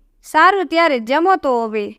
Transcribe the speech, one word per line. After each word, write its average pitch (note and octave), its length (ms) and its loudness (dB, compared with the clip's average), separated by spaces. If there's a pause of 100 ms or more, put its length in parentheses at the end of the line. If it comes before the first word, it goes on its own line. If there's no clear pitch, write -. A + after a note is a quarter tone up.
(220)
"સારું, F4+ 440 2
ત્યારે D#4+ 320 0
જમો D4+ 380 0
તો B3 280 -2
હવે. G#3+ 340 -6